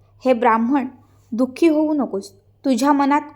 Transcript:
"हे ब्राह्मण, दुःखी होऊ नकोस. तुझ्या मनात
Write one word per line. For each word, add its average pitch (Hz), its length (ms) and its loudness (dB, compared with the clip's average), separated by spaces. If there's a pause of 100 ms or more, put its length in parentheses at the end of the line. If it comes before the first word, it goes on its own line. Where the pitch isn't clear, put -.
(260)
"हे 254 80 2
ब्राह्मण, 240 540 0 (440)
दुःखी 254 360 0
होऊ 311 260 2
नकोस. 208 380 -6 (340)
तुझ्या 269 260 2
मनात 285 300 2 (140)